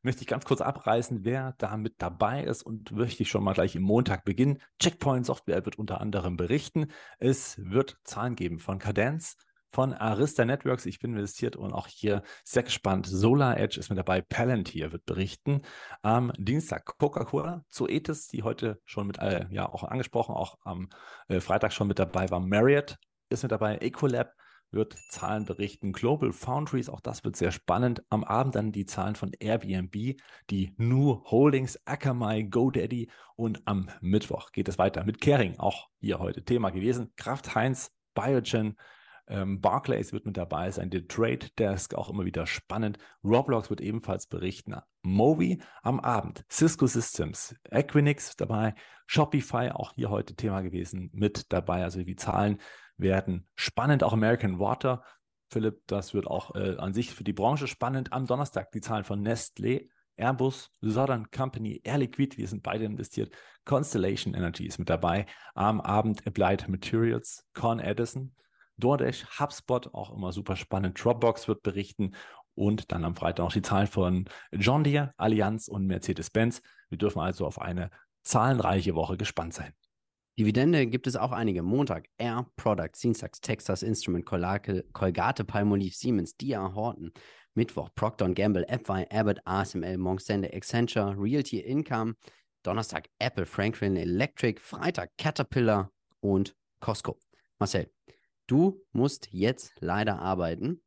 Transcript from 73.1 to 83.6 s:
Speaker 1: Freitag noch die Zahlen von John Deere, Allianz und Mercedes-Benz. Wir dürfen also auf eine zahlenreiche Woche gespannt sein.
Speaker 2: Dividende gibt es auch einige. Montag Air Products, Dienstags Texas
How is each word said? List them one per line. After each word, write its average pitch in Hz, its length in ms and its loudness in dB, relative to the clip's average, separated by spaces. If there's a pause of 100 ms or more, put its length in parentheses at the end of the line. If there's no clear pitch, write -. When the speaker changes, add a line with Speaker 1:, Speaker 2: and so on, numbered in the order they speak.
Speaker 1:
Freitag 85 300 0
noch 82 80 -2
die 101 80 2
Zahlen 101 260 4
von 92 380 2 (260)
John 120 320 4
Deere, 143 320 2
Allianz 110 540 2
und 98 180 -2
Mercedes-Benz. 95 720 0 (280)
Wir - 80 -6
dürfen 101 220 2
also 80 260 -2
auf - 160 -6
eine 87 280 -4 (340)
zahlenreiche 98 720 4
Woche 82 220 0
gespannt 85 380 -4
sein. - 200 -10 (640)
Speaker 2:
Dividende 127 500 4
gibt 123 200 -2
es 127 80 -2
auch 117 160 0
einige. 101 300 0
Montag 95 460 0 (100)
Air 120 380 -2
Products, 92 440 0
Dienstags - 420 -2
Texas - 420 -2